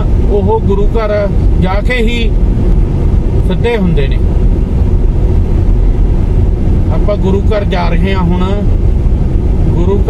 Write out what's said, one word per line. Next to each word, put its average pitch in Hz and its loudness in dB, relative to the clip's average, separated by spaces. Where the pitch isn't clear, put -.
ਉਹ 202 0
ਗੁਰੂ 196 0
ਘਰ 208 -2
ਜਾ 185 0
ਕੇ 254 0
ਹੀ 233 0
ਸਿੱਧੇ 220 0
ਹੁੰਦੇ 170 0
ਨੇ। - 0
ਆਪਾਂ 202 0
ਗੁਰੂ 190 0
ਘਰ 202 0
ਜਾ 180 -2
ਰਹੇ 170 0
ਹਾਂ 190 0
ਹੁਣ, 180 0
ਗੁਰੂ - 0